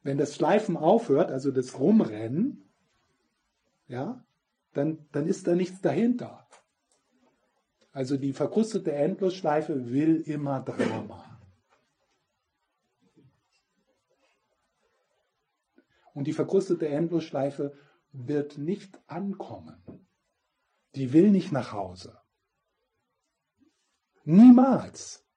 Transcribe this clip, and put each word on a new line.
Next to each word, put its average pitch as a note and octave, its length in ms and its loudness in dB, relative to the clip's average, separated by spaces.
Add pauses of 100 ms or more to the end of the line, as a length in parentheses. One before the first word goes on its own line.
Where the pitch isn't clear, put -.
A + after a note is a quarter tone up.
Wenn C#3 160 -6
das C#3+ 180 -2
Schleifen F3 440 0
aufhört, E3 520 2
also C3+ 200 -4
das B2+ 280 -6
Rumrennen, D#3+ 920 0 (1120)
ja, D3 380 -10 (480)
dann, D#3 400 -4
dann D3+ 140 -4
ist G3 200 -4
da F3 80 2
nichts F3+ 280 -4
dahinter. G3+ 680 -2 (1400)
Also C#3 240 -6
die C3+ 160 -4
verkrustete F#3 600 -2
Endlosschleife D#3 960 -2
will D3+ 320 0
immer C#3+ 400 -6
Drama. - 760 -8 (4000)
Und C#3+ 120 -6
die D3+ 60 -4
verkrustete E3 560 -2
Endlosschleife D3 880 -4 (360)
wird C#3+ 440 -6
nicht D#3+ 500 -10
ankommen. - 760 -12 (1120)
Die C3 180 -6
will F3 180 6
nicht F#3+ 220 2
nach C3 200 -4
Hause. F#2 460 -12 (2000)
Niemals. A#3 1120 6